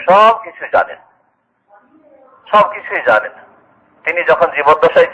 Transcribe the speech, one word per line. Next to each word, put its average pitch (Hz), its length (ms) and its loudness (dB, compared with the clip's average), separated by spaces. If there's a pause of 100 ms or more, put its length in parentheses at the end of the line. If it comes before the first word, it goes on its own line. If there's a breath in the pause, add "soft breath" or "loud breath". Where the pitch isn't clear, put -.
(100)
সব 214 280 4
কিছু 160 280 -18
জানেন, 87 300 -4 (1600)
সব 208 180 2
কিছুই 202 340 -10
জানেন। 107 260 0 (720)
তিনি 170 200 -6
যখন 160 260 0
জীবদ্দশায় 151 640 2